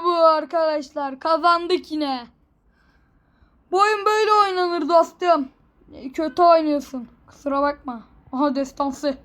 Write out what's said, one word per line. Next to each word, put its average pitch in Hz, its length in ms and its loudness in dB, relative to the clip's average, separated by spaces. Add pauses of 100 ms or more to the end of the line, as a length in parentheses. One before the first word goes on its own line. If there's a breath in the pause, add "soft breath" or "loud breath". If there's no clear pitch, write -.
bu 349 80 2
arkadaşlar. 311 1080 0
Kazandık 339 720 0
yine. 269 360 -6 (1400)
Bu 370 80 0
oyun 415 260 2
böyle 427 280 2
oynanır 359 560 0
dostum. 330 600 2 (440)
E, 262 180 -16
kötü 311 300 -2
oynuyorsun. 302 640 2 (200)
Kusura 277 340 -6
bakma. 277 420 -6 (280)
Aha, 269 240 -2
destansı. 277 680 -4